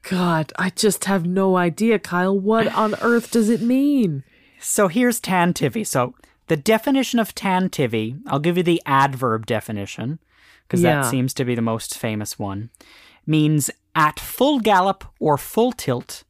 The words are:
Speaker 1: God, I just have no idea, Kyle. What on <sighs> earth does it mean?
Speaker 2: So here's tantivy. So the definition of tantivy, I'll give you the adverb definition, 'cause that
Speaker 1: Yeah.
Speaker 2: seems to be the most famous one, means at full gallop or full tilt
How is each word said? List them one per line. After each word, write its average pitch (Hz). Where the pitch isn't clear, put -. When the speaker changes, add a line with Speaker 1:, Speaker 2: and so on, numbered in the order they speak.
Speaker 1:
God, 170
I 185
just -
have 190
no 185
idea, 196
Kyle. 185
What 220
on 214
<sighs> -
earth 233
does 226
it 214
mean? 247
Speaker 2:
So -
here's 233
tantivy. 175
So 127
the 160
definition 233
of -
tantivy, 147
I'll 139
give 170
you 185
the 170
adverb 131
definition, 110
'cause 180
that 151
Speaker 1:
Yeah. 123
Speaker 2:
seems 131
to 131
be 120
the 117
most 113
famous 107
one, 104
means 151
at 151
full 277
gallop 196
or 147
full 233
tilt -